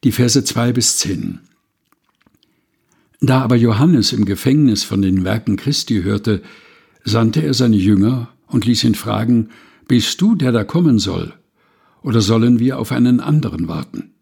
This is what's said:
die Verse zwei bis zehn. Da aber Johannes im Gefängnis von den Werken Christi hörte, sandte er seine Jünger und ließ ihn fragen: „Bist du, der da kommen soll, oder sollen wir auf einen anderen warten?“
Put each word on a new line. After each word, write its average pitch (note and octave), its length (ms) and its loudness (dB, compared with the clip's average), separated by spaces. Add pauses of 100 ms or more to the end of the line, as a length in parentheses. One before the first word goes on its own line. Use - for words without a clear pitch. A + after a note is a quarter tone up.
die B2 80 2
Verse B2+ 320 0
zwei A#2+ 280 -2
bis A#2 240 -2
zehn. - 440 -8 (1800)
Da C3 220 2
aber A#2+ 140 2
Johannes A#2 560 2
im G#2+ 120 0
Gefängnis B2+ 600 2
von G2+ 180 -2
den F#2+ 220 0
Werken G#2 320 -2
Christi A2+ 460 -4
hörte, G2+ 380 -2 (640)
sandte A2+ 400 0
er D3 100 -2
seine A#2 260 2
Jünger G#2 500 2 (180)
und A#2 180 -2
ließ A2+ 200 0
ihn A2+ 100 2
fragen: A2+ 540 -2 (400)
„Bist - 320 0
du, G#3+ 160 2
der C3+ 160 0
da F#2 100 0
kommen D3+ 380 2
soll, E2+ 340 -6 (680)
oder A2 200 0
sollen A2+ 400 2
wir B2+ 180 -2
auf A2 140 -6
einen B2 260 2
anderen A#2+ 480 -2
warten?“ - 560 -10